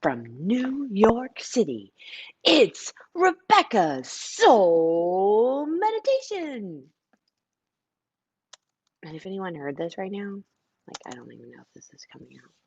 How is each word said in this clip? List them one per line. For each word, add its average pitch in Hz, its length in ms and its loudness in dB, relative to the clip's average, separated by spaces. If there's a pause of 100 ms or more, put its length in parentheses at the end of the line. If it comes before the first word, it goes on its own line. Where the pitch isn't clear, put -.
from 123 240 -4
New 254 640 -4
York 226 480 0
City, 127 540 -4 (500)
it's - 500 2 (200)
Rebecca's 277 960 2
Soul 190 1600 2
Meditation. 339 1160 -4 (2250)
And 160 120 -16
if 156 100 -16
anyone 190 300 -10
heard 143 220 -8
this 165 200 -8
right 190 140 -8
now, 202 300 -12 (460)
like, - 180 -18
I - 100 -18
don't 120 160 -20
even 120 200 -20
know 123 100 -20
if - 120 -20
this - 200 -20
is - 180 -20
coming - 320 -20
out. - 80 -20 (160)